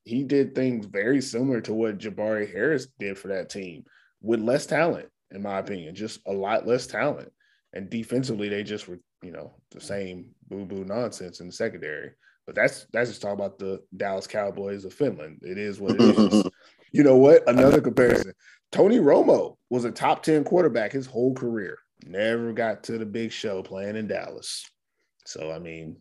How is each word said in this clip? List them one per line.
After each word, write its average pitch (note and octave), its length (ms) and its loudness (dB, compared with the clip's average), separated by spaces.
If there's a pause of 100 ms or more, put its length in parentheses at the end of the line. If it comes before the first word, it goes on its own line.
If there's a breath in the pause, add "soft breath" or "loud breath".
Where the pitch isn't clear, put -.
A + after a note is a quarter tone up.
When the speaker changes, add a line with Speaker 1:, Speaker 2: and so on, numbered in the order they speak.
Speaker 1:
he B2 200 -4
did C3+ 300 0
things B2 320 -2
very A2 340 0
similar B2 420 -2
to A2 120 -6
what A2 240 -2
Jabari G#2 520 -6
Harris C3 360 -2 (120)
did G2 200 -8
for F#2+ 100 -14
that F#2+ 220 -6
team F2+ 340 -14 (380)
with A2+ 180 0
less A#2+ 260 -2
talent, D3+ 420 -2 (220)
in G2 120 -14
my G2 160 -6
opinion, F2+ 360 -10
just G#2+ 320 -12
a F#2+ 60 -8
lot G2 340 -2
less B2 200 0
talent. A2 460 -6 (400)
And F#2+ 160 -14
defensively, A2+ 600 -4
they G2+ 140 -6
just G2+ 260 -10
were, F2+ 120 -16 (220)
you F2+ 100 -16
know, D#2+ 220 -18 (160)
the - 100 -20
same F#2 500 -10 (180)
boo-boo G2 360 -10
nonsense G2 560 -8
in F2 60 -16
the F2+ 60 -16
secondary. D2+ 580 -10 (360)
But - 80 -16
that's, - 380 0
that's A#2 180 -2
just - 120 -14
talking G2+ 160 -6
about G2 200 -8
the F#2+ 220 -8 (160)
Dallas G2 300 -6
Cowboys G2 580 -6
of F#2 80 -14
Finland. D#2+ 500 -6
It F#2 160 -10
is G2+ 220 -8
what G2 160 -2
it A#2+ 60 6
is. G#2+ 460 6
Speaker 2:
<laughs> - 40 -6 (400 soft breath)
Speaker 1:
You D3 120 6
know C3 140 10
what? D3 300 10
Another C3 320 8
comparison. B2 520 4 (400 soft breath)
Tony G3+ 260 6
Romo C#3+ 580 4 (120)
was A#2+ 160 0
a A2+ 80 -4
top D3 320 0
ten D#3 180 4
quarterback B2+ 480 2
his C3+ 160 -6
whole C3 280 0
career. A#2 440 -6 (260)
Never A2+ 480 -2
got A2 320 -4
to A#2 140 -6
the A2 80 -6
big A2+ 240 -6
show G2 320 -8
playing G2 320 -10
in A2 140 -8
Dallas. - 600 -10 (560)
So, - 280 -10
I D#2+ 80 -10
mean, E2 400 -14